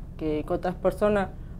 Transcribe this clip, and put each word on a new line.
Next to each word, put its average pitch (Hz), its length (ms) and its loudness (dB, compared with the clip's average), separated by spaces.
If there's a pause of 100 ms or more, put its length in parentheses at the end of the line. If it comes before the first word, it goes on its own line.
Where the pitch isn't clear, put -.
(180)
que, 151 300 -2
que 180 60 0
otras 175 220 0
personas. 196 540 4 (300)